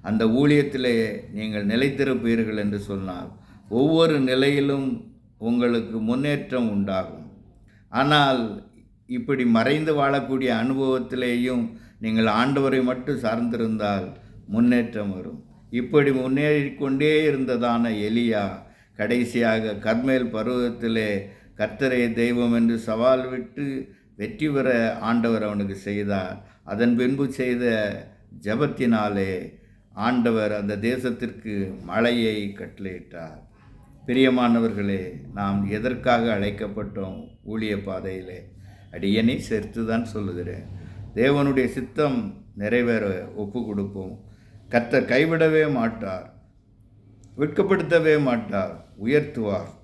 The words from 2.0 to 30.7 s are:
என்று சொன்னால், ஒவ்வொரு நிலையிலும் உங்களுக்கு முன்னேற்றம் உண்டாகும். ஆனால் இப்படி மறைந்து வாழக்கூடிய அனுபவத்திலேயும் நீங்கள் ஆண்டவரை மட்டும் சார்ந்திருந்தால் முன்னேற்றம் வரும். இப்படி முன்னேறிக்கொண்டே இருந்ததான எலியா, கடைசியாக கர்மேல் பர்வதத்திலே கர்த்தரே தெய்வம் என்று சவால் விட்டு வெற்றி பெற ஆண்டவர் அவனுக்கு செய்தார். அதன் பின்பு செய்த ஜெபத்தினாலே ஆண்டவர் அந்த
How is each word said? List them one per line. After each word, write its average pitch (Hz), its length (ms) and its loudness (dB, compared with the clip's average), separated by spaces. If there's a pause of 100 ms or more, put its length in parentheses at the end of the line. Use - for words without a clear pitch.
என்று 101 160 -2
சொன்னால், 92 500 -8 (400)
ஒவ்வொரு 156 500 4
நிலையிலும் 139 680 2 (500)
உங்களுக்கு 117 600 0
முன்னேற்றம் 123 760 -2
உண்டாகும். 95 480 -2 (680)
ஆனால் 139 500 4 (680)
இப்படி 123 380 -2
மறைந்து 139 500 4
வாழக்கூடிய 135 560 0 (100)
அனுபவத்திலேயும் 127 1040 0 (340)
நீங்கள் 110 300 2 (120)
ஆண்டவரை 135 420 2
மட்டும் 127 400 -2
சார்ந்திருந்தால் 110 840 0 (400)
முன்னேற்றம் 113 680 2
வரும். - 260 -12 (280)
இப்படி 135 440 4
முன்னேறிக்கொண்டே 139 1000 2 (160)
இருந்ததான 120 540 0 (240)
எலியா, 110 380 2 (520)
கடைசியாக 110 800 0 (100)
கர்மேல் 123 480 0
பர்வதத்திலே 113 760 -2 (480)
கர்த்தரே 123 460 0 (100)
தெய்வம் 120 400 2
என்று 117 260 4
சவால் 127 500 2
விட்டு 127 360 -8 (520)
வெற்றி 117 320 -4
பெற 135 200 2 (300)
ஆண்டவர் 113 480 2
அவனுக்கு 101 280 -2
செய்தார். 101 600 -4 (260)
அதன் 117 320 2
பின்பு 135 360 2
செய்த 123 340 -2 (800)
ஜெபத்தினாலே 107 880 0 (720)
ஆண்டவர் 113 540 2
அந்த 101 160 -4